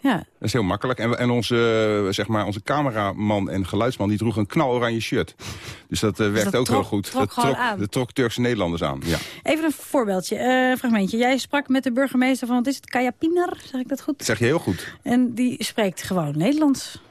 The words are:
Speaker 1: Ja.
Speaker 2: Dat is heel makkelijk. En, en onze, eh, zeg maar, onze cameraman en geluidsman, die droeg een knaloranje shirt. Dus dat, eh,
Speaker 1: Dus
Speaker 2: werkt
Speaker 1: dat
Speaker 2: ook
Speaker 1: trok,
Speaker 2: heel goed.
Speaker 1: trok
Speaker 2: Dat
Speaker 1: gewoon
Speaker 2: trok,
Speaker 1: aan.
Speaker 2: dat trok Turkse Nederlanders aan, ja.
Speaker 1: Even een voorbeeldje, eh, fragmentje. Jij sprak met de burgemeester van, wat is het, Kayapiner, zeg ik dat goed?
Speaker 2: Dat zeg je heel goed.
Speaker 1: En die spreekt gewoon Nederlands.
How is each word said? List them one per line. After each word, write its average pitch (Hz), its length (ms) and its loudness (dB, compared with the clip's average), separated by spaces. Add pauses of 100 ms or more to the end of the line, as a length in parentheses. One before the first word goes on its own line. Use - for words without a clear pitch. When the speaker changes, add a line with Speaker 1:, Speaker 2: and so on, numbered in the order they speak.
Speaker 1:
Ja. 269 160 2
Speaker 2:
Dat - 80 -4 (160)
is 110 120 -2
heel 123 100 2
makkelijk. 104 360 0
En, 117 200 0
en 123 120 2
onze, 120 260 2 (500)
eh, 95 60 0
zeg 101 160 -2
maar, 104 180 0
onze 107 160 -4
cameraman 107 880 0
en 92 160 -2
geluidsman, 104 420 0
die 104 100 0
droeg 110 180 0
een 104 100 0
knaloranje 120 540 0
shirt. 104 340 -2 (540)
Dus 90 120 -4
dat, 107 200 2
eh, 110 60 2
Speaker 1:
Dus 101 80 2
Speaker 2:
werkt 107 180 2
Speaker 1:
dat 120 80 2
Speaker 2:
ook 131 60 0
Speaker 1:
trok, 120 140 2
Speaker 2:
heel - 80 -4
goed. - 220 -2
Speaker 1:
trok 254 100 -2
Speaker 2:
Dat - 120 -2
Speaker 1:
gewoon 240 180 2
Speaker 2:
trok, 190 140 -2
Speaker 1:
aan. 214 140 -2
Speaker 2:
dat 107 140 -4
trok 127 200 -2
Turkse - 280 0
Nederlanders 95 420 0
aan, 69 220 -2
ja. 82 120 0 (260)
Speaker 1:
Even 320 220 0
een 311 80 2
voorbeeldje, 208 640 -2
eh, 254 400 2
fragmentje. 220 400 0
Jij 247 220 2
sprak 277 300 -4
met 262 140 2
de 262 100 0
burgemeester 254 540 2
van, 240 100 0
wat 240 100 2
is 269 100 -2
het, - 140 -18
Kayapiner, 339 720 0
zeg 254 160 -6
ik 254 80 -6
dat 269 140 -4
goed? 302 160 -4
Speaker 2:
Dat - 80 -8
zeg 220 120 0
je 120 60 2
heel 143 140 4
goed. - 440 -4
Speaker 1:
En 240 320 2
die 247 300 0
spreekt - 380 -2
gewoon 151 360 -2
Nederlands. 277 720 2